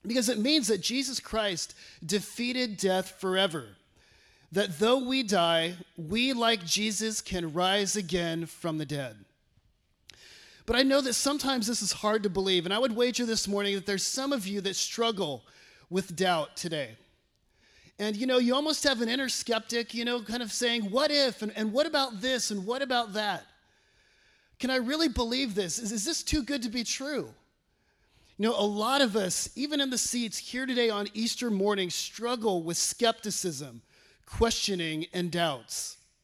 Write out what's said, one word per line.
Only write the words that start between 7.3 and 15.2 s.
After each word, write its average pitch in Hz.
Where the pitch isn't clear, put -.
rise 190
again 170
from 156
the 156
dead. 135
But 226
I 262
know 269
that 262
sometimes 269
this 233
is 185
hard 214
to 202
believe, 180
and 185
I 208
would 240
wager 240
this 226
morning 202
that 190
there's 196
some 269
of 220
you 202
that 185
struggle 196